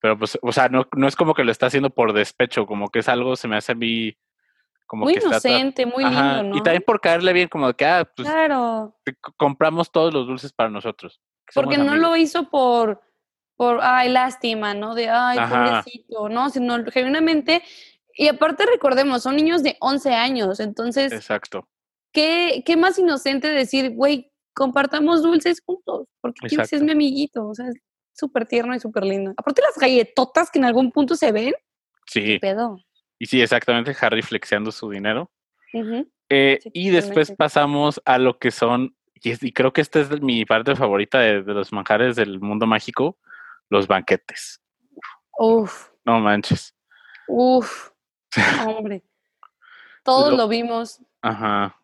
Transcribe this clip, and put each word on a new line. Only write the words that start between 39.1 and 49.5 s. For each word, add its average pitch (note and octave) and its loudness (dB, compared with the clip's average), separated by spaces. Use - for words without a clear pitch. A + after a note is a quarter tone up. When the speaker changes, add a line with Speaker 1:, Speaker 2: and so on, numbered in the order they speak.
Speaker 1:
y - -6
es, A#2+ -8
y C3 -4
creo - 2
que D#3+ 2
esta - 0
es D3 -2
mi A#2+ 0
parte A#2 2
favorita G#2 0
de, G#2 2
de G2+ -6
los G2+ -4
manjares G#2+ 0
del G2+ -2
mundo G#2 -2
mágico, A2+ -2
los G2+ 2
banquetes. - -2
Speaker 2:
Uf. A3+ 0
Speaker 1:
No A#2 2
manches. G#2 0
Speaker 2:
Uf. B3+ 0
Speaker 1:
<laughs> - 0
Speaker 2:
Hombre. G#3+ -6